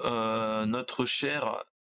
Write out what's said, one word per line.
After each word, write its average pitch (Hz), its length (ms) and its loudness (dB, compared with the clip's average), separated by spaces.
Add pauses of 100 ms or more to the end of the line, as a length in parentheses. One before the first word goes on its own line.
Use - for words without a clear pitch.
euh, 110 600 2
notre 123 400 0
cher 135 580 -2 (200)